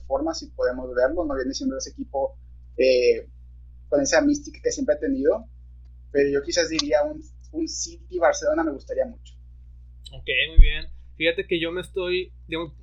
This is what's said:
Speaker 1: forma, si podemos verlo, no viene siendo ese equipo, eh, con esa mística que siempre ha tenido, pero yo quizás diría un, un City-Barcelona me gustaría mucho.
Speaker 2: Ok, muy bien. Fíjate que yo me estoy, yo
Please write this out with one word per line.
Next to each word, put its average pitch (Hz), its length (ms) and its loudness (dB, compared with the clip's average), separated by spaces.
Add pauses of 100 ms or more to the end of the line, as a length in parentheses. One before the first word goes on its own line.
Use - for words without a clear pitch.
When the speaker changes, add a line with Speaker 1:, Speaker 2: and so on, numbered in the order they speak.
Speaker 1:
forma, 147 260 -2
si 151 140 -12
podemos 127 480 -4
verlo, 151 300 0
no 139 100 -4
viene 131 180 -4
siendo 135 240 -4
ese 131 140 -10
equipo, 135 440 -6 (420)
eh, 123 500 2 (640)
con 143 120 2
esa 202 200 4
mística - 420 0
que - 80 0
siempre 294 240 0
ha 294 40 -6
tenido, 269 460 0 (680)
pero 143 180 4
yo 139 140 0
quizás 170 260 -2
diría 151 340 2
un, 151 180 -6 (300)
un 311 160 -6
City-Barcelona - 960 -2
me - 80 -2
gustaría - 340 -6
mucho. - 300 -16 (800)
Speaker 2:
Ok, 131 140 -12 (220)
muy 165 100 6
bien. 156 280 8 (300)
Fíjate 165 280 -2
que 175 140 -2
yo 165 120 -4
me 180 100 -6
estoy, 180 500 -6 (160)
yo 160 360 -8